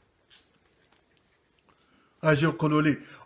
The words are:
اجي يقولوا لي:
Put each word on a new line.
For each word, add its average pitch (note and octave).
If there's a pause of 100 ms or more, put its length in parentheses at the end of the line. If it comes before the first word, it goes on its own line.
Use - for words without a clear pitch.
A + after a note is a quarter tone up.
(2250)
اجي D#3
يقولوا D3+
لي: D3+ (280)